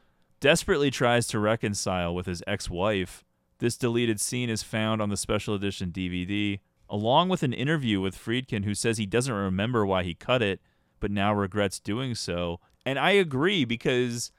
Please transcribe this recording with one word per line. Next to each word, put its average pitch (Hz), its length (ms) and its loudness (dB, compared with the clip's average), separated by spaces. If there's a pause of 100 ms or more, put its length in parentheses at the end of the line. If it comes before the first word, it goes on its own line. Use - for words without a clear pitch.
(400)
desperately 147 500 4
tries 120 380 4
to 113 100 -2
reconcile 101 760 0
with 90 120 -4
his 87 200 -4
ex-wife. 95 800 -2 (340)
This 117 180 0
deleted 117 440 2
scene 123 300 -2
is 107 120 -2
found 110 400 0
on 104 60 0
the 101 80 -2
special 104 380 -2
edition 98 360 -4
D 92 180 -4
V 90 160 -2
D, 101 360 -2 (280)
along 127 400 2
with 185 140 0
an 135 100 0
interview 127 480 0
with 95 160 -2
Friedkin, 113 480 -4
who 104 100 -2
says 113 240 0
he 110 80 -2
doesn't 120 280 0
remember 101 500 0
why 92 200 2
he 87 100 -4
cut 123 280 0
it, 98 180 0 (400)
but 104 100 -2
now 101 240 2
regrets 101 460 0
doing 120 340 -4
so. 87 460 -4 (260)
And - 140 -2
I 170 120 4
agree, 175 520 2
because 120 760 0